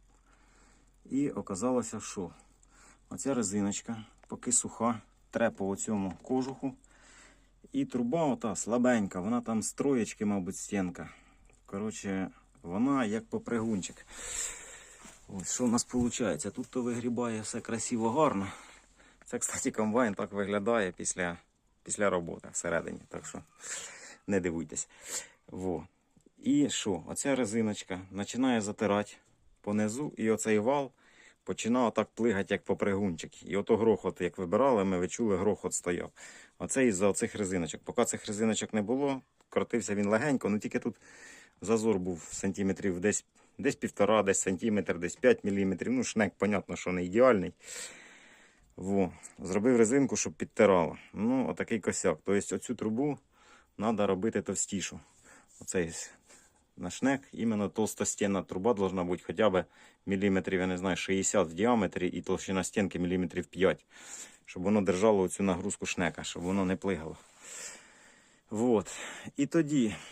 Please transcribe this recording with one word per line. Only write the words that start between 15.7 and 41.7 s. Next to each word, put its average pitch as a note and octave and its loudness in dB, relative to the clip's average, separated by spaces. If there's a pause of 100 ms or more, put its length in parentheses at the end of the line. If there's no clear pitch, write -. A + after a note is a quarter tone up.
виходить. A2 0
Тут C3 -8
то B2+ -4
вигрібає A#2 -2
все A2 -8
красиво, A2+ -2
гарно. A#2 2 (720)
Це, A#2+ -6
кстати, - -2
комбайн G#2+ 2
так G#2 -6
виглядає G2+ 0
після, F2 -4 (440)
після G2 0
роботи F2 -2
всередині. E2 -2
Так - -10
що - -12 (840)
не G2 2
дивуйтесь. E2 -4 (600)
Во. F2+ -4 (520)
І C#3 2
що? F2 -2
Оця - -2
резиночка G#2+ -2 (160)
починає A#2 0
затирати G2+ 0 (480)
понизу, G#2+ -2
і A2 2
оцей G#2+ 2
вал C3+ 2 (540)
починає A#2 2
так - 2
плигати, G2+ 2
як F#2+ -2
попригунчик. G2 -2
І F2 -4
ото G#2 2
грохот, G2+ 2
як F2 -4
вибирали, G#2 4
ми F#2+ 2
ви F2+ 0
чули, G#2 0
грохот F#2 0
стояв. E2 -4 (480)
Оце B2+ 2
із-за G2+ 4
оцих - 0
резиночок. F2+ -2
Поки A#2 0
цих - -4
резиночок G#2+ 0
не G#2+ 0
було, C3+ 0 (280)
крутився G#2 0
він G2+ 0
легенько, A#2 2
ну G#2 2
тільки - -4
тут - -4 (640)
зазор A2 4